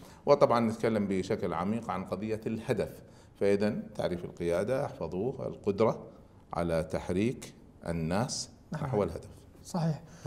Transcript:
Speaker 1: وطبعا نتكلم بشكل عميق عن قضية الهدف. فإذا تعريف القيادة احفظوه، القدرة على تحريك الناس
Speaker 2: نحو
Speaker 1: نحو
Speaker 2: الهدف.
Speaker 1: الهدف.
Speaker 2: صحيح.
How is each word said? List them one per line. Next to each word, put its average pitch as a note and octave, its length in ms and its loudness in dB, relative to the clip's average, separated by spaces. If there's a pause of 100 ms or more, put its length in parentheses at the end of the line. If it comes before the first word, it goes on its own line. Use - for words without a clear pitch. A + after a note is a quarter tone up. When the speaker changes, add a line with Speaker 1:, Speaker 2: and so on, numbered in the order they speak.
(260)
Speaker 1:
وطبعا C3 340 8 (100)
نتكلم A2 360 2
بشكل F#2+ 460 0
عميق F#2+ 380 -2
عن F#2 140 -2
قضية G#2+ 420 -4
الهدف. A2 420 -2 (520)
فإذا G2+ 360 4 (180)
تعريف F2 300 -2
القيادة G#2 600 0
احفظوه، A2+ 640 -4
القدرة G2+ 520 2 (540)
على E2 300 2
تحريك F#2 720 -2 (360)
الناس E2+ 640 -2 (220)
Speaker 2:
نحو D#3 140 -4
Speaker 1:
نحو A2 160 2
Speaker 2:
الهدف. D#2+ 140 -2
Speaker 1:
الهدف. - 120 -12 (360)
Speaker 2:
صحيح. D#3+ 380 -2 (240)